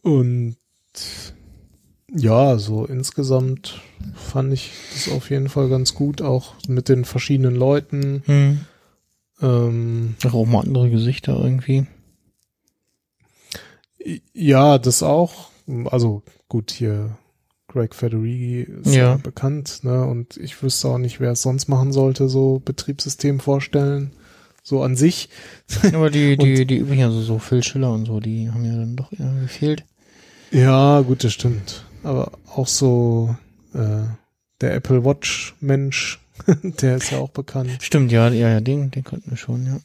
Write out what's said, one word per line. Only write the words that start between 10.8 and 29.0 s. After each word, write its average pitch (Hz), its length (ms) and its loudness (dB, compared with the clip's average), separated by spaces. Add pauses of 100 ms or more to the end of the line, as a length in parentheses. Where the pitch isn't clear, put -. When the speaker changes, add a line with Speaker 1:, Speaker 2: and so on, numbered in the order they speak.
Speaker 2:
Gesichter 120 500 0
irgendwie. 131 480 0 (2500)
Speaker 1:
Ja, 143 460 6
das 123 240 0
auch. 160 480 0 (400)
Also 117 320 0 (260)
gut, 110 220 -4
hier 107 460 -4 (520)
Greg 117 260 -4
Federighi 120 680 -4
ist - 320 -2
ja 127 180 6
Speaker 2:
Ja. 131 40 2
Speaker 1:
bekannt, 139 680 -6
ne? 127 240 0
Und 120 320 -6
ich - 240 -14
wüsste 135 260 -2
auch 123 100 0
nicht, 123 220 -4
wer 123 120 0
es 120 100 -4
sonst 131 260 -2
machen 135 240 2
sollte, 135 360 2
so 135 360 2
Betriebssystem 139 760 -4
vorstellen, 139 720 0 (520)
so 135 200 -2
an 131 140 0
sich. 151 320 2 (400)
<laughs> - 240 2
Speaker 2:
Aber 160 180 4
die, 147 260 4
Speaker 1:
Und 143 60 4
Speaker 2:
die, 131 240 4
die 131 120 2
übrigen, 131 260 2
also 113 160 0
so 113 180 -2
Phil 120 240 0
Schiller 131 300 -2
und 110 140 -2
so, 110 140 -4
die 113 300 -4
haben 117 140 -4
ja 117 120 -4
dann 117 200 -6
doch 135 160 -10